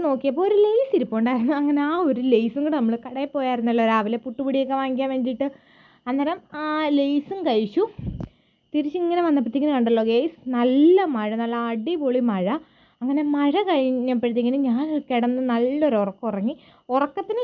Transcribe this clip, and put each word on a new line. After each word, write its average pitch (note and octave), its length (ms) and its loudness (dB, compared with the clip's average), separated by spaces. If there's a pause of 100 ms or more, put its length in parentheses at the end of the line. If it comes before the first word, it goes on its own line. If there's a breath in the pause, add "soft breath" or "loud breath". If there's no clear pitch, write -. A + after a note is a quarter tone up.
നോക്കിയപ്പോൾ C#4 420 0
ഒരു G#4+ 80 2 (100)
ലേസ് A#4+ 320 2
ഇരിപ്പുണ്ടായിരുന്നു. A#3+ 640 0
അങ്ങനെ C#4+ 280 2
ആ - 20 -2 (180)
ഒരു A#3+ 120 0 (100)
ലേസും A#3 340 2
കൂടെ, D#4 140 0
നമ്മൾ A3+ 240 0
കടയിൽ C4+ 320 -8
പോയായിരുന്നല്ലോ A#3+ 560 0
രാവിലെ A3 320 0
പുട്ടുപൊടിയൊക്കെ C4+ 580 -2
വാങ്ങിക്കാൻ C4 340 -2
വേണ്ടിയിട്ട്, C4 320 -2 (600 soft breath)
അന്നേരം C#4+ 300 -2 (220)
ആ - 20 -6 (360)
ലേസും C#4+ 400 -2 (100)
കഴിച്ചു. A3 340 0 (920 loud breath)
തിരിച്ചിങ്ങനെ E4+ 540 -2
വന്നപ്പോഴത്തേക്കിനും C#4 500 0
കണ്ടല്ലോ A3+ 320 2
ഗൈസ്, B3+ 260 0 (220)
നല്ല D4 480 6 (120)
മഴ, G#3+ 120 -2 (140)
നല്ല A#3 120 -4 (160)
അടിപൊളി B3+ 500 -2 (100)
മഴ. F#3 160 0 (540 loud breath)
അങ്ങനെ C#4+ 220 0 (120)
മഴ C#4+ 180 2 (160)
കഴിഞ്ഞപ്പോഴത്തേക്കിനും B3+ 1000 0
ഞാൻ B3 160 0 (240)
കിടന്ന് B3 320 0 (100)
നല്ലൊരു B3+ 520 2
ഉറക്കം G3 260 -6
ഉറങ്ങി. G#3 240 -2 (400 loud breath)
ഉറക്കത്തിന് F4+ 500 -2